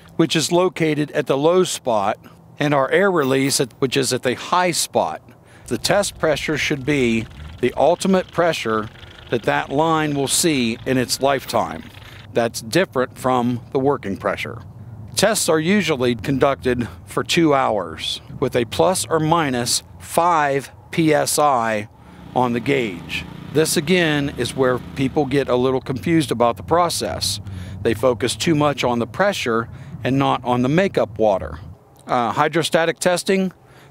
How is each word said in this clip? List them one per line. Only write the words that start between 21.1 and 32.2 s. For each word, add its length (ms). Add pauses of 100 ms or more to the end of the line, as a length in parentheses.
S 240
I 500 (460)
on 200
the 60
gauge. 640 (280)
This 240
again 600
is 200
where 240 (160)
people 300
get 220
a 60
little 280
confused 500
about 240
the 80
process. 760 (420)
They 120
focus 400
too 220
much 260
on 160
the 80
pressure 600 (340)
and 160
not 260
on 180
the 60
makeup 520
water. 400 (440)
Uh, 280